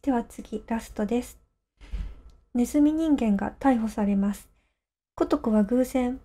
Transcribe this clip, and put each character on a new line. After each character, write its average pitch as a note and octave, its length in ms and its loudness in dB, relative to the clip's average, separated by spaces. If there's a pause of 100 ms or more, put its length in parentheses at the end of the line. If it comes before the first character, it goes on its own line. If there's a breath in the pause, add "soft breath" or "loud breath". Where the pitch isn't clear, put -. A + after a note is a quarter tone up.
で C#4 80 0
は A#3 120 0
次、 A3 440 -12
ラ A3+ 120 -2
ス - 120 -14
ト G#3+ 140 -2
で A#3+ 180 0
す。 - 160 -16 (1120 loud breath)
ネ A#3+ 120 2
ズ D4 140 0
ミ D4 140 6
人 D#4 240 2
間 A3 180 2
が G#3 240 -4
逮 C4 200 4
捕 A3 80 -2
さ G#3+ 180 -2
れ G3+ 100 2
ま G3 180 0
す。 - 140 -14 (680)
こ E4+ 100 2
と D#4 140 0
こ A#3 120 -2
は G#3+ 120 4
偶 B3 200 2
然 B3+ 420 -2